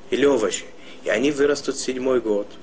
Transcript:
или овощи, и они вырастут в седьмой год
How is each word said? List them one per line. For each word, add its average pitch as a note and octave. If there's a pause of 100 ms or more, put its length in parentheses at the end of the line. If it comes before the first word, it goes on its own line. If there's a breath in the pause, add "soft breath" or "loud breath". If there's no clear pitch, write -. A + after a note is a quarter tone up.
(120)
или C3
овощи, A2 (380 loud breath)
и -
они A#2
вырастут C#3+
в -
седьмой C3
год G#2 (160)